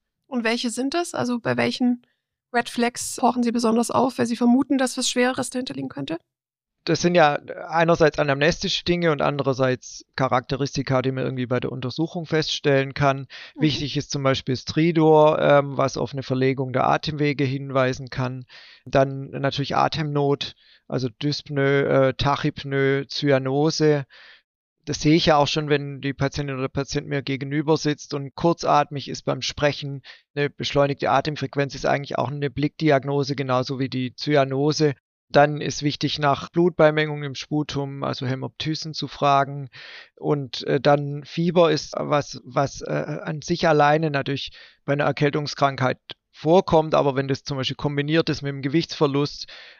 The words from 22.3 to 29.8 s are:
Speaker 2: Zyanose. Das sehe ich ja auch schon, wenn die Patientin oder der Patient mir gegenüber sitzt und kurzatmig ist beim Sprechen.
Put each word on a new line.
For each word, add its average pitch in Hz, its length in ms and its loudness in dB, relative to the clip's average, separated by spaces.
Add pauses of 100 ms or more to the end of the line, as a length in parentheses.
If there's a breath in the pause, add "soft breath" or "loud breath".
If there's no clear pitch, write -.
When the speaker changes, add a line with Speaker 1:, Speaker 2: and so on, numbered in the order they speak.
Speaker 2:
Zyanose. 143 1000 2 (840 loud breath)
Das - 80 -6
sehe 151 160 4
ich 170 120 2
ja 156 100 6
auch 143 100 4
schon, 151 220 -4
wenn 143 320 -2
die 139 100 -4
Patientin 139 440 -4
oder 131 80 -4
der 135 40 -4
Patient 143 400 -6
mir 143 140 -4
gegenüber 139 560 -2
sitzt - 360 -4
und 139 220 -8
kurzatmig 147 720 0
ist 135 140 -10
beim 135 200 -4
Sprechen. 139 600 -4 (340 loud breath)